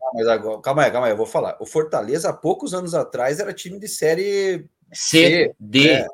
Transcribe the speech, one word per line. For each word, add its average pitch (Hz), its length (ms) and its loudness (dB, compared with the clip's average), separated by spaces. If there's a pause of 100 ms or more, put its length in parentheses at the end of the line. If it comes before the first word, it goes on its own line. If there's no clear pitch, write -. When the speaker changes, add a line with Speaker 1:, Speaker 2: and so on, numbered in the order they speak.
Speaker 1:
Ah, 131 140 -4
mas 113 120 0
agora, 107 340 0
calma 143 220 0
aí, 120 80 4
calma 123 140 0
aí, 110 80 2
eu 101 40 0
vou 110 100 -2
falar. 113 320 -2
O 110 80 -12
Fortaleza, 156 600 -2
há 143 40 -4
poucos 180 400 -4
anos 180 220 -6
atrás, 135 440 -2
era 202 140 -8
time 185 260 -16
de 208 80 -14
série 185 800 -2 (260)
Speaker 2:
C, - 260 2
Speaker 1:
C, 165 400 4
Speaker 2:
D, 127 300 4
Speaker 1:
é. - 240 2